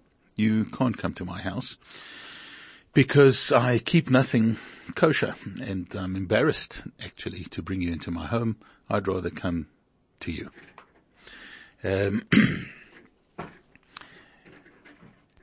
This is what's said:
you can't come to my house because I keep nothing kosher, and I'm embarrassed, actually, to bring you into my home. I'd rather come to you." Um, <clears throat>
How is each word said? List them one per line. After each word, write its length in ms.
you 300
can't 320
come 160
to 100
my 180
house 360
because 600
I 240
keep 320
nothing 480
kosher, 400
and 340
I'm 220
embarrassed, 680
actually, 440
to 160
bring 200
you 120
into 180
my 140
home. 320
I'd 180
rather 220
come 380
to 100
you." 200
Um, 480
<clears throat> 360